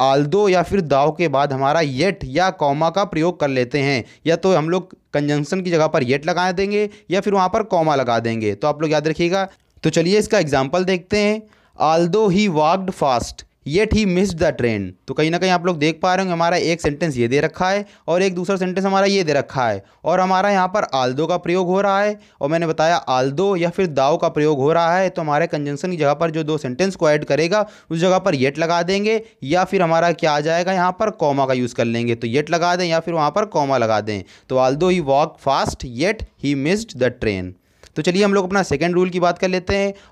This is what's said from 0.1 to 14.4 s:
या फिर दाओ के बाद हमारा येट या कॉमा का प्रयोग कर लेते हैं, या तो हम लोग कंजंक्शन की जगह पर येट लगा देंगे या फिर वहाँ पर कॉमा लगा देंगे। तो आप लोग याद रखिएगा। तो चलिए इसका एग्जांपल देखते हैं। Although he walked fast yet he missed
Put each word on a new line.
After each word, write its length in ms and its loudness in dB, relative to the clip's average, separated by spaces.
या 120 4
फिर 200 -2
दाओ 340 2
के 120 0
बाद 240 0
हमारा 280 0
येट 460 -2
या 260 0
कॉमा 380 0
का 140 0
प्रयोग 360 -2
कर 80 0
लेते 300 -2
हैं, 260 0
या 100 2
तो 180 2
हम 160 0
लोग 240 -4
कंजंक्शन 460 0
की 100 -4
जगह 160 2
पर 160 2
येट 240 0
लगा 260 0
देंगे 360 -2
या 100 0
फिर 140 -2
वहाँ 140 2
पर 160 0
कॉमा 320 2
लगा 240 2
देंगे। 340 -2
तो 140 -2
आप 140 -2
लोग 100 0
याद 160 0
रखिएगा। 400 -2
तो 80 0
चलिए 280 2
इसका 200 2
एग्जांपल 460 0
देखते 340 -2
हैं। 240 0
Although 540 2
he 200 2
walked 420 0
fast 500 -2
yet 240 0
he 160 2
missed 320 0